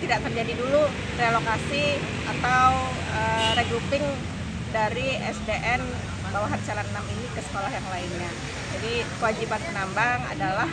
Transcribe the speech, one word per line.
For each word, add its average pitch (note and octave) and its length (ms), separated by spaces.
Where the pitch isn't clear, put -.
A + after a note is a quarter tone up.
tidak A#3 240
terjadi A#3 320
dulu C#4 240
relokasi A#3+ 880
atau, B3+ 640
eh, A3 360
regrouping A#3 400
dari A3+ 480
S G#3+ 240
D G#3+ 80
N B3 240
Bawahan G#3 320
Selan - 160
enam G2+ 220
ini A3+ 160
ke - 160
sekolah G3+ 240
yang G3 160
lainnya. F3+ 400
Jadi A3+ 320
kewajiban A3 320
penambang G#3 560
adalah G3 460